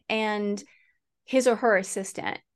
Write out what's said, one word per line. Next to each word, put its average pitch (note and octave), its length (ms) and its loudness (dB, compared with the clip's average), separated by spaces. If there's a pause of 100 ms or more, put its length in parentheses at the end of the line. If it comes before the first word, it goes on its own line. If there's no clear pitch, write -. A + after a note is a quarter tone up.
and G#3 560 -2 (640)
his C4 220 2
or A#3 80 4
her A3+ 200 4
assistant, - 640 -4 (160)